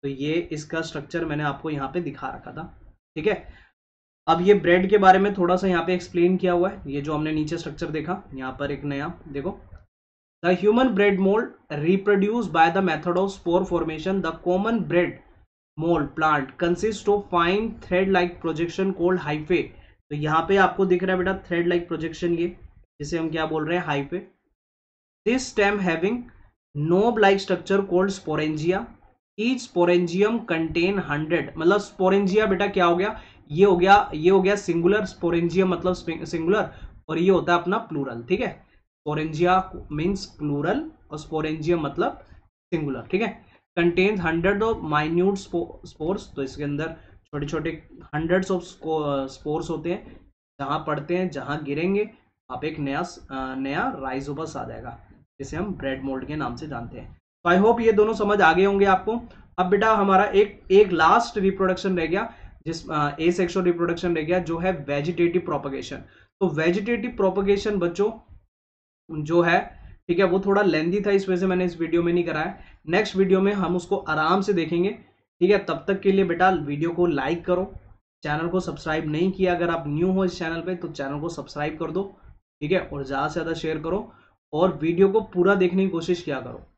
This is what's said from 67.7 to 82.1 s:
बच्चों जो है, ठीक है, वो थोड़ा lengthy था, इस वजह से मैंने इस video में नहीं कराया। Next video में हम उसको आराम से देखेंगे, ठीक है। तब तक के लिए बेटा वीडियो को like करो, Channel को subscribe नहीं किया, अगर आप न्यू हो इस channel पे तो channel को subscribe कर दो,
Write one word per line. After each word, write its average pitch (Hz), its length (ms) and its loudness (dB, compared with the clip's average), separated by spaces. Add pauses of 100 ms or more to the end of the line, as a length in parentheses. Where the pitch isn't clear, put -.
बच्चों 180 340 0 (1120)
जो 170 200 2
है, 170 400 0 (260)
ठीक 175 100 2
है, 196 60 6
वो 185 160 2
थोड़ा 196 220 2
lengthy 175 380 2
था, 202 100 0
इस 190 180 2
वजह 185 80 2
से 180 100 0
मैंने 185 180 2
इस 165 160 -4
video 165 220 0
में 170 100 0
नहीं 175 120 2
कराया। 165 340 -4 (300)
Next 196 280 0
video 190 240 4
में 196 120 2
हम 180 240 0
उसको 180 200 -2
आराम 156 440 0
से 202 120 0
देखेंगे, 170 380 0 (500)
ठीक 175 100 4
है। 202 80 6
तब - 300 -6
तक 196 120 -2
के 196 120 2
लिए 190 120 4
बेटा 175 260 2
वीडियो 147 400 -2
को 175 160 0
like 151 380 -2
करो, 185 300 -2 (480)
Channel 151 260 -4
को 180 120 0
subscribe 156 500 -6
नहीं 175 220 0
किया, 185 220 0
अगर 170 160 -2
आप 165 160 -4
न्यू 160 260 0
हो 190 120 2
इस 180 140 -4
channel 165 220 -4
पे 180 140 -6
तो 175 140 -10
channel 143 320 -8
को 165 80 -6
subscribe 147 500 -8
कर 156 120 -6
दो, 190 260 -6 (440)